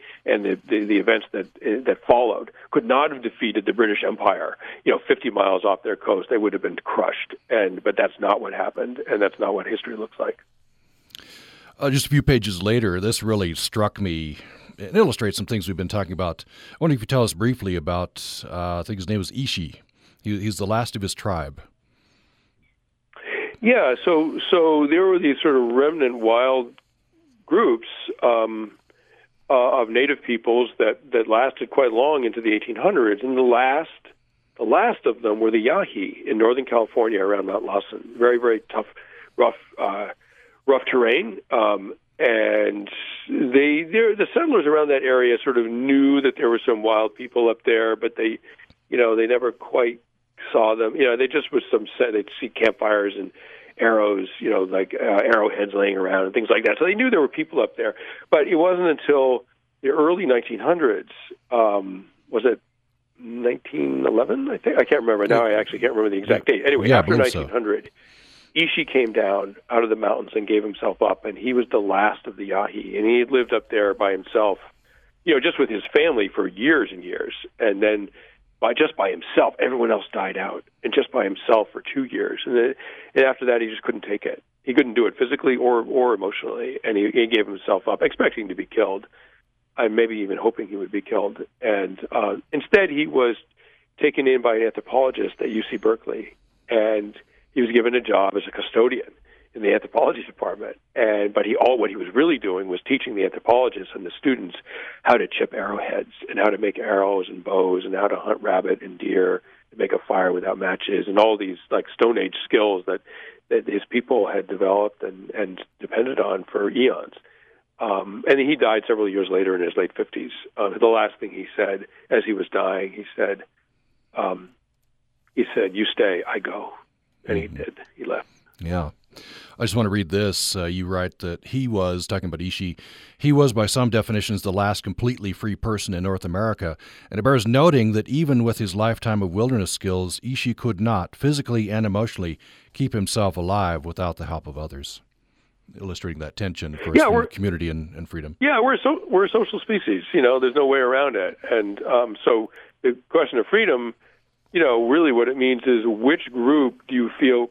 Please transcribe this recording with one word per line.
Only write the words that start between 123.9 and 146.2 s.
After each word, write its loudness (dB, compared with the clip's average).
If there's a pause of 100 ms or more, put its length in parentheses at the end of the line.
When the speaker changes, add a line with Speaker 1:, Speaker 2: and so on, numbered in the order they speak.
Speaker 1:
um, -4 (840)
he 2
said, -2
"You 0
stay, 0
I -6
go." -10 (540)
And -2
he -4
Speaker 2:
Mm-hmm. -14
Speaker 1:
did. -12 (160)
He -14
left. -8 (320)
Speaker 2:
Yeah. -6 (680)
I -4
just -4
want 2
to 0
read -2
this. -2
Uh, -4
you -6
write -6
that -10
he -4
was, -2
talking -6
about -8
Ishi, -6 (400)
he 2
was 4
by 2
some 0
definitions -2
the -4
last -2
completely -4
free -4
person -4
in -4
North -4
America. -4 (320)
And -6
it -4
bears 4
noting 4
that -2
even 2
with 0
his -6
lifetime 0
of -2
wilderness 0
skills, -4
Ishi -4
could -4
not, -2
physically -2
and 0
emotionally, -4 (360)
keep -4
himself -2
alive -2
without -6
the -10
help -10
of -14
others, -14 (800)
illustrating -10
that -12